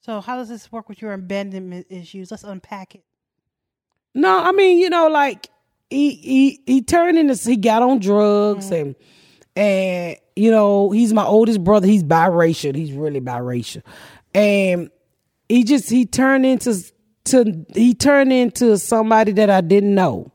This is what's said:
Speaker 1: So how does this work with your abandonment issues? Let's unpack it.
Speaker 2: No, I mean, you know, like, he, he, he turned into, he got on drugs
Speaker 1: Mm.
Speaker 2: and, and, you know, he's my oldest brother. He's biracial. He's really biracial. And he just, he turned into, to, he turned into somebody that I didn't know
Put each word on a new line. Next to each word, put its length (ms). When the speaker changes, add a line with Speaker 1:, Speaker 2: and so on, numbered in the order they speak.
Speaker 1:
So 200
how 160
does 120
this 220
work 180
with 120
your 120
abandonment 760
issues? 420
Let's 120
unpack 520
it. 80
Speaker 2:
No, 300
I 80
mean, 280
you 100
know, 180
like, 400
he, 260
he, 500
he 160
turned 360
into, 180
he 80
got 240
on 180
drugs 720
Speaker 1:
Mm. 120
Speaker 2:
and, 140
and, 640
you 140
know, 420
he's 220
my 120
oldest 380
brother. 240
He's 160
biracial. 720
He's 180
really 260
biracial. 640
And 560
he 160
just, 240
he 160
turned 400
into, 300
to, 400
he 180
turned 380
into 460
somebody 560
that 160
I 120
didn't 320
know 420